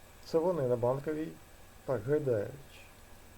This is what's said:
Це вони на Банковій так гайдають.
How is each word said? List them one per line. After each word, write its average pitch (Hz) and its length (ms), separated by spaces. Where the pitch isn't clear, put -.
Це - 140
вони 160 240
на 123 140
Банковій 139 520
так 120 180
гайдають. 131 480